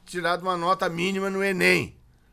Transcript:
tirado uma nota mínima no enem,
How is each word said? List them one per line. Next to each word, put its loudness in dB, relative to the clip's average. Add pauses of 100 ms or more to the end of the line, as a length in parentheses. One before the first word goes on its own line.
tirado -4
uma -2
nota 0
mínima -2
no -2
enem, 2 (380)